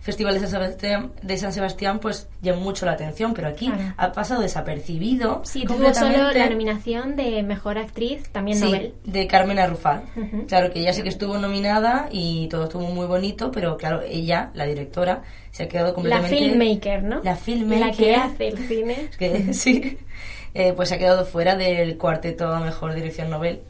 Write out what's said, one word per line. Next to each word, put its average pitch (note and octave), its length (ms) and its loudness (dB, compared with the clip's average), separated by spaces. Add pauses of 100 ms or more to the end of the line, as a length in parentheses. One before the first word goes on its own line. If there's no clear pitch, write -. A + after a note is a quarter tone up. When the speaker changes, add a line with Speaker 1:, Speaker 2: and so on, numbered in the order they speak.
Speaker 1:
Festival G3+ 340 -2
de F#3+ 60 2
San G3+ 100 -2
Sebastián, G3+ 600 -2 (100)
de F#3+ 160 -2
San G3 140 -2
Sebastián, G3 460 -2
pues G#3+ 300 -4 (140)
llamó F3+ 180 2
mucho G3 240 -4
la E3+ 80 2
atención, D#3 400 -2
pero D#3+ 160 -2
aquí A3 200 -4
Speaker 2:
Claro. F#3+ 280 -2
Speaker 1:
ha F#3 160 0
pasado A3+ 300 -2
desapercibido F3 1000 -2
Speaker 2:
Sí, - 200 -4
tuvo A#3+ 140 0
solo C4+ 160 8
Speaker 1:
completamente. C4+ 440 4
Speaker 2:
la A#3 120 6
nominación A3+ 680 -2
de A#3 260 0
Mejor G#3 360 -2
Actriz, A3 540 -4
también G#3 260 0
Speaker 1:
Sí, G#3 60 4
Speaker 2:
Nobel. G3 300 0 (100)
Speaker 1:
de F#3+ 220 -2
Carmen G3 320 6
Arrufat. F3+ 460 2 (120)
Speaker 2:
Ujú. G#3+ 300 -4
Speaker 1:
Claro F3+ 240 4
que E3+ 100 -4
ella F3 120 2
sí F#3+ 100 -2
que F#3 60 -2
estuvo G3+ 300 -2
nominada G#3 760 2
y E3 360 -2
todo E3 160 -2
estuvo F3 240 -4
muy F3 180 -2
bonito, G3 440 -2
pero E3+ 280 -2
claro, D#3+ 280 -2
ella, E3+ 480 -2
la D3 120 -4
directora, D#3+ 560 -2 (280)
se - 140 -8
ha E3+ 40 -8
quedado E3+ 200 0
Speaker 2:
La F3+ 60 0
Speaker 1:
completamente F3+ 420 2
Speaker 2:
filmmaker, A3 680 2
¿no? A3 200 -2
Speaker 1:
La F3+ 140 0
filmmaker. A3 500 0
Speaker 2:
La G#3+ 60 0
que A3 220 6
hace A#3+ 340 0
el G#3+ 100 -6
cine. A#3 360 -2
Speaker 1:
<laughs> D4+ 160 -6
Es - 60 -12
que, F#3+ 380 0
sí. B3+ 440 2 (560)
Eh, F#3 200 4
pues F3+ 160 0
se F3+ 60 0
ha - 20 -4
quedado F#3 260 6
fuera F3+ 320 2
del F3 400 2
cuarteto E3 560 -2
a E3 80 0
Mejor D#3+ 340 -4
Dirección D#3+ 360 -6
Nobel. E3 400 -2